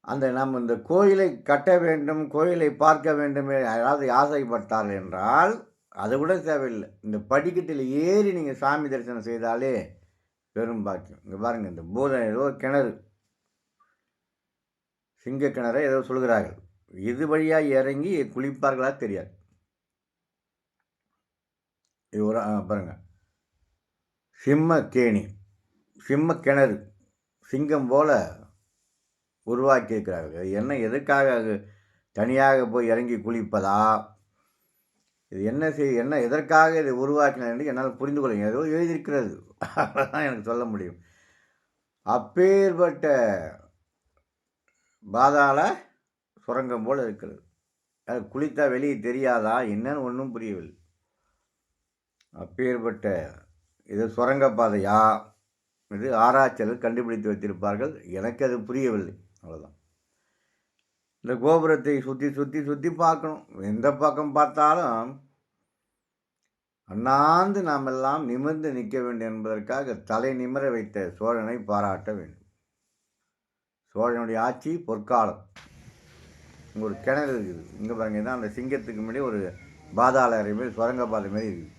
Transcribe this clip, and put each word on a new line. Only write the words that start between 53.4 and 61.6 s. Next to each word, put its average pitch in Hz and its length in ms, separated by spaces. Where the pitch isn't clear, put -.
இது 107 240
சுரங்கப்பாதையா? 110 920
இது 117 260
ஆராய்ச்சியாளர் 123 600
கண்டுபிடித்து 117 540
வைத்திருப்பார்கள். 101 600
எனக்கு 117 360
அது 123 160
புரியவில்லை. 110 520
அவ்வளவுதான். 78 340
இந்த 120 180
கோபுரத்தை 147 640